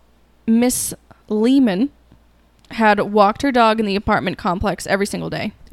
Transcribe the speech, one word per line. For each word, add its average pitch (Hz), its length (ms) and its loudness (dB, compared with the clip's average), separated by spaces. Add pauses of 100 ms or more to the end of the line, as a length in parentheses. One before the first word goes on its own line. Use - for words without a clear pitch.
(480)
Miss 240 460 0 (340)
Lehman 233 640 2 (840)
had 214 300 2
walked 208 400 2
her 285 100 2
dog 226 280 2
in 220 60 0
the 196 120 -2
apartment 202 400 -2
complex 190 500 -4
every 196 180 0
single 165 240 -8
day. 160 220 -6 (220)